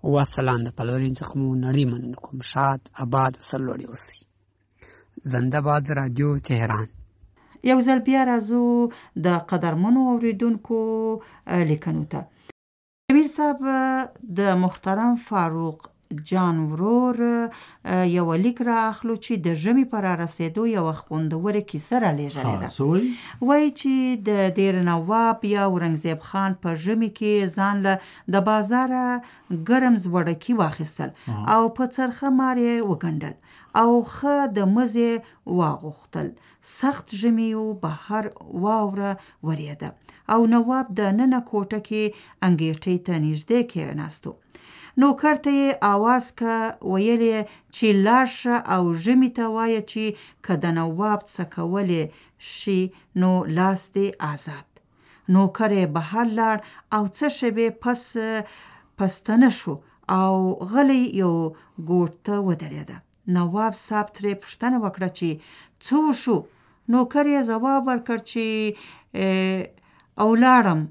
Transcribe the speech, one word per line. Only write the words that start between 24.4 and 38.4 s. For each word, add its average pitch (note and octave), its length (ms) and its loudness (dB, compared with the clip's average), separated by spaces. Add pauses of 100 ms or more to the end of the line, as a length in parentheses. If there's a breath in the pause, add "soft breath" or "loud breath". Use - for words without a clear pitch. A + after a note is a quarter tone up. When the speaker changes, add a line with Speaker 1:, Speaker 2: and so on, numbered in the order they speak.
Speaker 2:
دیر F#3+ 320 2
نواب A3 560 0
یا G3+ 220 2
اورنګزیب E3 520 -2 (100)
خان G3 340 -2
په E3+ 120 -2
ژمي G#3+ 340 -2
کې G#3+ 240 -2 (220)
ځان G3+ 200 0 (100)
له G3 80 4 (400 loud breath)
د G3 160 4
بازاره B3 560 2 (640 loud breath)
ګرم B3+ 340 6
زوړکي E3+ 540 -2
واخیستل D#3 520 -2 (180 loud breath)
Speaker 3:
آها. G#2+ 260 -4
Speaker 2:
او A3+ 160 4
په B3+ 160 -4 (100)
څرخه C4 320 -4 (120)
مار B3+ 180 0
یې A#3 180 2 (140)
وګنډل D#3 460 -4 (460 soft breath)
او A#3 100 6 (120)
ښه C#4+ 320 -2 (200)
د G#3 40 0 (160)
مزې A#3 360 2 (360 loud breath)
واغوښتل. D#3 800 -4 (340 soft breath)
سخت - 540 -6
ژمي A3+ 380 0
و، A3 200 -4
بهر F#3+ 520 -6 (380)